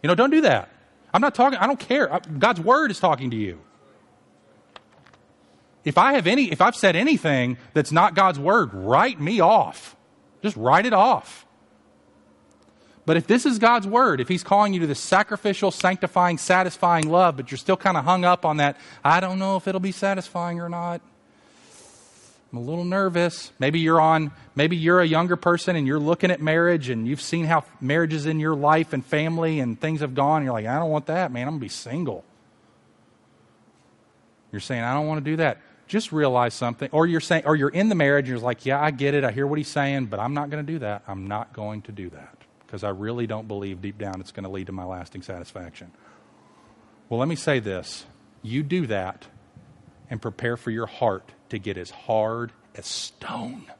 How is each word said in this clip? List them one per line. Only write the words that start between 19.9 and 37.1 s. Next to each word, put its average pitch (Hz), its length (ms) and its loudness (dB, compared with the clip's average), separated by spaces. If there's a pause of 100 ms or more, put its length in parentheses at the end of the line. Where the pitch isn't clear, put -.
satisfying 175 680 -4
or 170 80 -10
not. 175 320 -8 (1500)
I'm 120 60 -12
a - 20 -10
little 160 240 -8
nervous." 175 720 0
Maybe 151 220 0
you're 160 180 4
on, 160 340 4 (220)
maybe 160 220 2
you're 170 240 4
a 175 60 4
younger 170 300 2
person 175 380 2
and 147 120 0
you're 143 120 0
looking 165 320 2
at 175 120 -2
marriage 160 480 2
and 113 180 -4
you've 143 140 -4
seen 170 240 -4
how 160 180 2 (160)
marriages 156 460 -2
in 156 140 -2
your 156 140 0
life 151 380 2
and 135 100 -4
family 160 560 -2
and 120 220 -4
things 156 200 -4
have 135 140 -6
gone. 143 280 2
And - 20 -4
you're 127 80 -2
like, 110 140 -4
"I 131 120 -2
don't 165 120 -2
want 151 160 -2
that, 160 260 -2
man. 123 160 -6
I'm 160 60 -8
gonna 147 60 -8
be 104 80 -10
single." 117 560 -8 (2250)
You're 101 80 -10
saying, 120 220 -6
"I 120 100 -4
don't 147 140 -2
wanna 156 160 -4
do 151 140 -4
that." 156 260 -2 (240)
Just 214 260 -4
realize 123 400 2
something. 123 400 -6
Or 160 140 4
you're 165 160 0